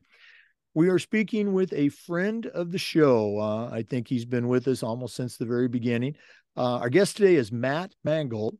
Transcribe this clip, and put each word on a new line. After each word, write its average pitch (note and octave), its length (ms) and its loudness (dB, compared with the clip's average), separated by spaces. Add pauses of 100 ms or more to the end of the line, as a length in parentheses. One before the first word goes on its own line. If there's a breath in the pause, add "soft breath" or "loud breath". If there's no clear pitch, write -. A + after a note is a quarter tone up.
(720 soft breath)
We E3 160 4
are F#3 80 6
speaking G#3 560 0
with F#3 200 0
a C#3+ 160 2
friend G3+ 580 -4
of E3+ 240 -6
the F#3+ 80 -4
show. A#2 580 4
Uh, G#2+ 340 -2
I A2+ 120 -6
think A#2+ 240 -6
he's A#2+ 180 -2
been A#2+ 220 -2
with B2+ 200 2
us B2+ 140 2
almost A#2+ 340 -6
since B2+ 220 -6
the B2+ 80 -6
very A#2+ 220 0
beginning. A#2+ 480 -2 (420 soft breath)
Uh, B2 200 0
our B2+ 120 -2
guest F3+ 280 4
today F#3+ 180 4
is A2+ 160 2
Matt C3+ 420 -4 (100)
Mangold. C3 560 -2